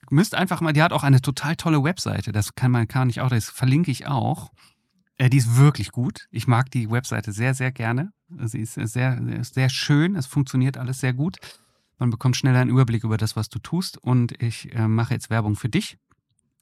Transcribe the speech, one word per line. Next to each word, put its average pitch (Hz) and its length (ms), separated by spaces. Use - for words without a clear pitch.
müsst 160 240
einfach 180 260
mal, 160 120
die 151 100
hat 170 100
auch 147 120
eine 135 160
total 139 340
tolle 151 300
Webseite, 107 480
das 104 240
kann 127 160
man, 117 160
kann 127 200
ich - 120
auch, 123 80
das 120 200
verlinke 135 440
ich - 160
auch. 131 420
Äh, 123 140
die 135 60
ist 117 200
wirklich 135 360
gut. - 400
Ich 120 160
mag 123 240
die 113 180
Webseite 113 400
sehr, 117 240
sehr 131 160
gerne. 127 400
Sie 110 120
ist 110 160
sehr, 110 140
sehr, 120 560
sehr 131 240
schön. 151 480
Es 139 100
funktioniert 131 500
alles 127 220
sehr 127 140
gut. 143 240
Man 123 100
bekommt 123 260
schneller 127 220
einen 123 120
Überblick 120 340
über 110 120
das, 107 200
was 110 120
du - 120
tust. - 360
Und 123 460
ich, - 320
äh, 110 140
mache 113 260
jetzt - 160
Werbung 107 240
für 117 140
dich. - 280